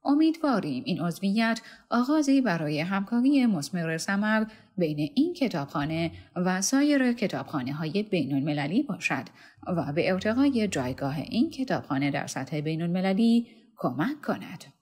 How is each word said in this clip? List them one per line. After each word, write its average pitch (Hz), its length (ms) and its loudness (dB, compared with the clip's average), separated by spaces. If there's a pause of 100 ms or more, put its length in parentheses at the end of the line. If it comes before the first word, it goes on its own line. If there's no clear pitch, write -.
«امیدواریم 277 800 2
این 156 160 -2
عضویت 202 600 0 (280)
آغازی 277 520 4
برای 156 380 0
همکاری 240 680 2
مثمر 165 520 0
ثمر 214 480 0 (320)
بین 151 380 0
این 330 180 2
کتابخانه 165 760 -2 (240)
و 185 260 0
سایر 269 520 2
کتابخانه‌های 156 920 -4
بین‌المللی 147 800 0
باشد 143 400 -4 (440)
و 170 260 -2
به 170 180 2
ارتقای 226 560 2
جایگاه 135 520 -2
این 277 300 0
کتابخانه 143 640 -2
در - 160 -4
سطح 147 340 -6
بین‌المللی 185 840 2 (300)
کمک 151 440 -2
کند.» - 440 -8 (160)